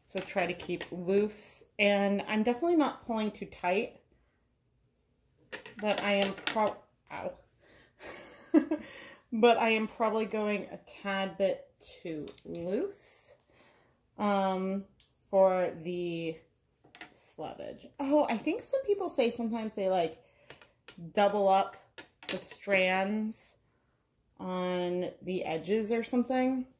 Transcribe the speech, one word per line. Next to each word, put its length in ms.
So 140
try 260
to 100
keep 360
loose, 720
and 480
I'm 160
definitely 320
not 320
pulling 240
too 160
tight, 540
but 220
I 120
am 180
pro-, 300
ow. 200
<laughs> 80
But 260
I 100
am 180
probably 380
going 480
a 60
tad 360
bit 260
too 240
loose, 880
um, 640
for 400
the 520
slavage. 680
Oh, 280
I 80
think 260
some 200
people 260
say 220
sometimes 440
they, 140
like, 300
double 340
up 280
the 120
strands 1160
on 680
the 220
edges 480
or 100
something. 640